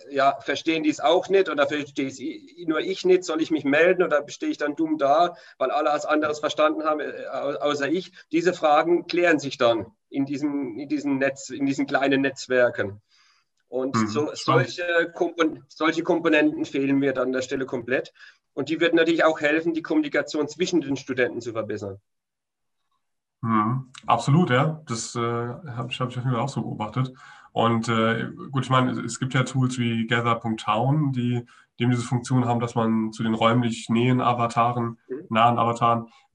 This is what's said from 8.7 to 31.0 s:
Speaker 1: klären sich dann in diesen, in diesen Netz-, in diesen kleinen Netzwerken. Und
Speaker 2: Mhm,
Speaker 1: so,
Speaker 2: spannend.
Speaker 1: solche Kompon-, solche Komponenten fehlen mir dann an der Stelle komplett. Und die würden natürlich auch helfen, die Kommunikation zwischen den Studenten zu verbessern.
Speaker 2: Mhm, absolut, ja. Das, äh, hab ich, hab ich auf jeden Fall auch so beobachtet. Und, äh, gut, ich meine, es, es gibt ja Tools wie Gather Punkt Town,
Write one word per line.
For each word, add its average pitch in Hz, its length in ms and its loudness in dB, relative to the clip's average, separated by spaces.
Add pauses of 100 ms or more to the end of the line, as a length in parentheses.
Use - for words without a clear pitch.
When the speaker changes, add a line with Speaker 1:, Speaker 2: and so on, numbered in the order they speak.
Speaker 1:
klären 175 320 2
sich 139 180 -8
dann 117 300 2 (240)
in 139 160 -2
diesen, 139 520 -4
in 139 120 -10
diesen 143 280 -2
Netz-, 135 320 -2
in 135 140 -6
diesen 139 220 0
kleinen 135 340 2
Netzwerken. 120 800 0 (680)
Und 131 280 -4
Speaker 2:
Mhm, 110 100 2
Speaker 1:
so, 104 260 -4
Speaker 2:
spannend. 120 360 0
Speaker 1:
solche 170 440 -2
Kompon-, 165 540 -2
solche 160 380 -2
Komponenten 156 600 2
fehlen 139 360 0
mir 139 120 2
dann 127 140 -2
an 127 60 -2
der 127 100 -2
Stelle 135 240 -4
komplett. 127 460 -4 (420)
Und 131 140 -6
die 156 120 -2
würden 170 140 2
natürlich 165 300 4
auch 156 160 2
helfen, 160 340 0
die 156 80 -6
Kommunikation 151 640 0
zwischen 170 360 0
den 135 140 -4
Studenten 123 440 -2
zu 113 120 -10
verbessern. 104 480 -8 (1400)
Speaker 2:
Mhm, 113 500 0 (160)
absolut, 139 440 4
ja. 147 360 2
Das, 117 300 -6
äh, 120 40 -2
hab 120 680 -6
ich, - 100 -6
hab 123 100 -4
ich - 60 -10
auf 120 80 -6
jeden 135 60 -2
Fall 120 100 0
auch 131 80 -2
so 120 140 -4
beobachtet. 107 500 -4 (400)
Und, 117 360 2
äh, 113 420 0 (220)
gut, 135 120 0
ich - 60 -4
meine, 127 220 4
es, 113 60 -4
es - 200 -8
gibt 131 160 -4
ja 131 80 4
Tools 127 360 -2
wie 113 280 0
Gather 117 300 2
Punkt 110 240 -4
Town, 135 520 0